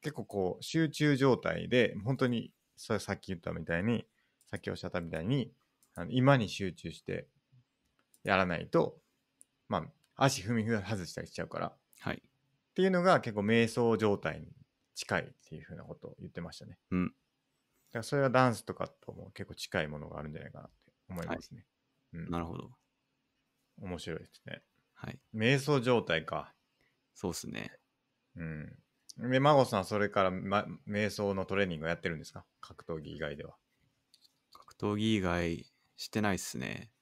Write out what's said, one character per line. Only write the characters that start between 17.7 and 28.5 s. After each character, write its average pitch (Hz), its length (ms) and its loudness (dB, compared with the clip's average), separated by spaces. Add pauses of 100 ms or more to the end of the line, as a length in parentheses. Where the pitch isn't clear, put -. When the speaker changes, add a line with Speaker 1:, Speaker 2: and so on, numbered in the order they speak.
Speaker 1:
ら - 20 -8
そ 143 140 -2
れ 139 60 4
は 135 80 4
ダ 127 160 8
ン 120 80 4
ス 101 100 -10
と 95 100 -6
か - 140 -6
と - 240 -18
も 92 200 -14
結 107 160 -12
構 85 60 -12
近 - 280 -2
い 76 60 -2
も 76 100 -8
の 76 120 -12
が 80 80 -12
あ 76 40 -10
る 76 60 -10
ん 76 40 -12
じ 78 60 -12
ゃ 73 40 -12
な 71 60 -14
い - 40 -18
か - 80 -16
な - 60 -18
っ - 40 -20 (140)
て - 80 -20 (160)
思 87 140 -8
い 82 40 -6
ま 82 140 -6
す - 140 -18
ね。 117 100 -20 (480)
Speaker 2:
は 82 80 -10
い。 - 40 -8
Speaker 1:
う 82 40 -12
ん。 - 20 -6
Speaker 2:
な 85 80 -2
る 85 60 -2
ほ 85 140 -8
ど。 - 120 -14 (1080)
Speaker 1:
面 90 200 -8
白 80 180 -8
い - 20 -8
で - 80 -14
す - 200 -20
ね。 - 160 -14 (320)
Speaker 2:
は - 160 -12
い。 - 80 -12 (160)
Speaker 1:
瞑 117 240 4
想 139 220 2
状 117 220 4
態 80 240 0
か。 - 260 -6 (640)
Speaker 2:
そ - 140 -4
う - 20 0
っ 85 40 -6
す - 140 -10
ね。 53 240 -10 (640)
Speaker 1:
う 87 80 -8
ん。 78 320 -10 (540)